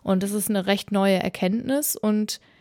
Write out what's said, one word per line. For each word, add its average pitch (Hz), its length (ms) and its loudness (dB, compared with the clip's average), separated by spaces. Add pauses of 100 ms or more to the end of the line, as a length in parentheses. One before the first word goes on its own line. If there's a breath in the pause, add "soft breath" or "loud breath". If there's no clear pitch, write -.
Und 190 200 2
das 202 100 -4
ist 208 180 -2
eine 190 160 -2
recht 196 260 -2
neue 196 300 4
Erkenntnis. 247 760 -2
Und 214 420 0 (220 soft breath)